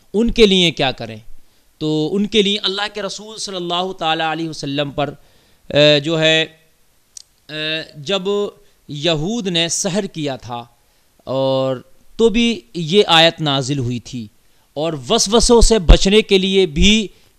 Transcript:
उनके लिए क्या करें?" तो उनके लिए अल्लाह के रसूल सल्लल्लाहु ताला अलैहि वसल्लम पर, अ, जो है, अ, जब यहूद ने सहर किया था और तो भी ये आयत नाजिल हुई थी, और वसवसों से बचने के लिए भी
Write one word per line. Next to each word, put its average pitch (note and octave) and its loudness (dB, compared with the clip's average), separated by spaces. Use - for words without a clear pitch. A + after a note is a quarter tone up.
उनके A3+ 4
लिए F#3 4
क्या C#3 -2
करें?" A2 -14
तो D#3 -2
उनके G3+ 0
लिए G3+ 0
अल्लाह G3+ -6
के G#3 -10
रसूल G#3 -12
सल्लल्लाहु F3+ -6
ताला D#3+ -4
अलैहि D#3+ -6
वसल्लम C#3+ -6
पर, C#3 -4
अ, D3 -14
जो D#3 -2
है, D#3+ 2
अ, - -10
जब G3 -4
यहूद E3+ -2
ने E3+ -2
सहर G3 -4
किया C#3+ -8
था A#2+ -14
और C3 -2
तो A3+ 6
भी A#3 0
ये F3 2
आयत E3 2
नाजिल C#3 -2
हुई B2 -6
थी, A2+ -14
और D#3 -4
वसवसों A3 4
से A3+ 6
बचने G3 6
के G3 2
लिए F#3+ 2
भी F#3 2